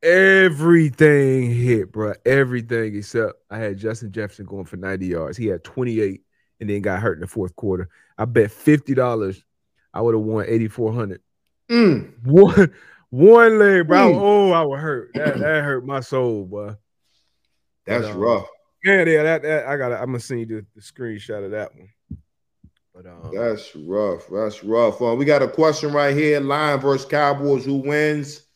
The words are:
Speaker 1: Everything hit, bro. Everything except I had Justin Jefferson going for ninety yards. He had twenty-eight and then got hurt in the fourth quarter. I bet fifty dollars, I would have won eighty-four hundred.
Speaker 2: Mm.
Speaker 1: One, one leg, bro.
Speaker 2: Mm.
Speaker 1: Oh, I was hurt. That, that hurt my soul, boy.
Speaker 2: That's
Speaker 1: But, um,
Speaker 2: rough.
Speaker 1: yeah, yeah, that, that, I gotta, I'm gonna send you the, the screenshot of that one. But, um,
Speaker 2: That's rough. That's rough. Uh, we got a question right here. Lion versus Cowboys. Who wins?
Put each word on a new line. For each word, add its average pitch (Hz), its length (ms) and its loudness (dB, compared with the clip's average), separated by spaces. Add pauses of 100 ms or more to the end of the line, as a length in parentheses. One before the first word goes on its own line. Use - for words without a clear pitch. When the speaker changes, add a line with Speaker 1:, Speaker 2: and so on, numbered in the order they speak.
Speaker 1:
Everything 156 1500 4
hit, 120 400 0
bro. 107 240 -6 (100)
Everything 120 720 -2
except 104 380 -4 (180)
I 107 80 -12
had 101 180 -8
Justin 110 340 -8
Jefferson 104 360 -12
going 98 180 -14
for 95 120 -18
ninety 95 280 -8
yards. 85 320 -6
He 117 80 -6
had 90 180 -6
twenty-eight 110 600 -6 (360)
and 110 80 -10
then 101 140 -4
got 95 200 -4
hurt 92 160 -4
in 78 40 -14
the 90 60 -12
fourth 92 280 -8
quarter. 92 320 -6 (300)
I 107 80 -4
bet 117 240 0
fifty 143 460 0
dollars, 113 500 -4 (480)
I 98 80 -6
would 113 140 0
have 110 80 -2
won 107 240 -4
eighty-four 113 440 -2
hundred. 110 300 -8 (480)
Speaker 2:
Mm. 214 440 2 (120)
Speaker 1:
One, 180 480 6 (380)
one 220 480 8
leg, 190 280 4
bro. 190 240 6
Speaker 2:
Mm. - 40 4
Speaker 1:
Oh, 202 360 2
I 165 120 2
was 139 160 -6
hurt. 147 340 -8
That, 147 240 -4
that 147 260 -2
hurt 131 220 -4
my 139 140 -6
soul, 120 460 -4
boy. 101 300 -12 (1080)
Speaker 2:
That's 113 220 -4
Speaker 1:
But, 107 60 -10
um, 92 60 -10
Speaker 2:
rough. 104 280 -2 (360)
Speaker 1:
yeah, 190 200 4
yeah, 160 180 2
that, 156 220 0
that, 147 240 -2
I 143 100 -4
gotta, 123 220 -4
I'm 123 80 -8
gonna 127 120 -6
send 120 200 -10
you 113 80 -10
the, 110 260 -12
the 107 80 -20
screenshot 107 640 -14
of 98 60 -10
that 107 240 -10
one. 95 140 -20 (1080)
But, 92 100 -20
um, 85 300 -18
Speaker 2:
That's 107 400 -8
rough. 90 560 -6
That's 104 320 -8
rough. 113 360 0
Uh, 120 140 -2
we 135 120 -2
got 143 180 2
a - 40 -2
question 151 460 -2
right 143 240 0
here. 151 220 0
Lion 143 400 -2
versus 135 280 -2
Cowboys. 143 580 0
Who 139 100 -2
wins? 147 800 -4